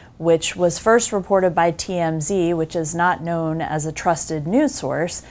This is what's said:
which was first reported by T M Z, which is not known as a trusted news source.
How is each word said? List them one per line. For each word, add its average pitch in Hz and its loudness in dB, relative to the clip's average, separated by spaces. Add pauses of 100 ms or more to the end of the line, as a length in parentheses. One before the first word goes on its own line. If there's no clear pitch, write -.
(160)
which 165 2
was 175 0
first 226 4
reported 185 2
by 170 4
T 180 -6
M 160 0
Z, 175 0
which 160 -2
is 160 -2
not 170 2
known 165 -2
as 151 -4
a 160 -4
trusted 160 -2
news 262 2
source. 143 -4